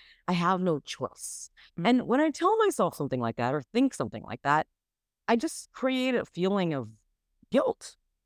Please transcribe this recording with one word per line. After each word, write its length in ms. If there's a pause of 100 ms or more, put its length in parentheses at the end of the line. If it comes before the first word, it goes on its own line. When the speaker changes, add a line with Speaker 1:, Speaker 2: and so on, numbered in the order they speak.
(280)
Speaker 1:
I 60
have 260
no 200
choice." 680 (280)
Speaker 2:
Mm. 100
Speaker 1:
And 180
when 140
I 100
tell 280
myself 360
something 260
like 160
that 180
or 80 (100)
think 220
something 280
like 200
that, 240 (600)
I 100
just 360
create 420
a 100
feeling 500
of 160 (600)
guilt. 460 (300)